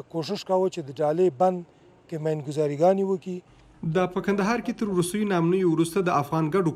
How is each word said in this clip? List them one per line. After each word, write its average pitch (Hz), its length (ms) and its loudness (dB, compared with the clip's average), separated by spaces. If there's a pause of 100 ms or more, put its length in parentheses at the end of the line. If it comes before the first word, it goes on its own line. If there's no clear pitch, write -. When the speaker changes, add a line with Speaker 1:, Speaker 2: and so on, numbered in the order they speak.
(120)
Speaker 1:
کوشش 165 340 -4
کاوه 185 280 2
چې 180 120 -8
د 135 40 -12 (100)
ډالۍ 160 280 2 (140)
بند 185 160 4 (500)
کې 165 160 -8
ماینګذاریګانې 156 880 2
وکړي. 180 280 -4 (580)
Speaker 2:
دا 180 180 2
په 190 140 -4
کندهار 202 360 0
کې 226 160 -6
تر 220 140 -2
وروستیو 202 380 0
نامنیو 175 400 2
وروسته 165 360 0
د 156 140 2
افغان 160 320 0
ګډو 180 200 2